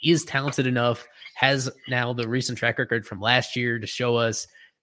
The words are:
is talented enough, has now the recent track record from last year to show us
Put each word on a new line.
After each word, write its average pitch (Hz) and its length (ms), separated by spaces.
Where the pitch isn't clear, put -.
is 160 200
talented 139 440
enough, 120 400
has 135 340
now 123 260
the 120 140
recent 123 300
track 117 200
record 117 280
from 98 140
last 120 360
year 120 240
to 104 80
show 120 280
us 113 320